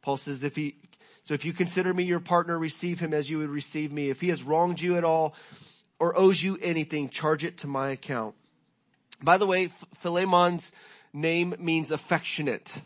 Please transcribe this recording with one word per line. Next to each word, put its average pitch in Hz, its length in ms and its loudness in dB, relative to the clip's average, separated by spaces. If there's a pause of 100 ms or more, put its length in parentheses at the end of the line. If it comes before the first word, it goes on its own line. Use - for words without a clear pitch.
Paul 139 160 -2
says, 135 260 -8
"If 139 120 -4
he, - 220 -6 (460)
so 151 120 -4
if 143 100 -6
you 170 80 -4
consider 180 400 0
me 180 100 0
your 175 160 0
partner, 170 380 2
receive 170 420 -4
him 160 140 -2
as 151 160 -2
you 156 80 -4
would 151 120 -4
receive 147 440 -6
me. 143 160 -2
If 131 100 -4
he 175 100 0
has 143 140 -2
wronged 165 380 2
you 180 160 2
at 170 80 0
all 160 300 2 (640)
or 165 180 2
owes 190 240 6
you 185 200 -2
anything, 156 480 -2
charge 156 360 0
it 170 140 -8
to 151 80 -10
my 139 240 -2
account." 120 440 -6 (840)
By 170 160 6
the 202 80 2
way, 185 220 2
Ph-, - 60 -12 (260)
Philemon's 175 760 2 (400)
name 170 440 0
means 160 340 0
affectionate. 156 840 -4 (120)